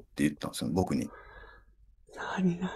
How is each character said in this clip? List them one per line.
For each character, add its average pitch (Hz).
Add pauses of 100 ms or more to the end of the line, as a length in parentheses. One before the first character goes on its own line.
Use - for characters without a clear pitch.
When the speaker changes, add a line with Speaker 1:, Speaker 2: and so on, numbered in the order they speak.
Speaker 1:
っ -
て 71
言 73
っ -
た -
ん -
で -
す -
よ、 -
僕 87
に。 64 (1300)
Speaker 2:
何 180
が？ 180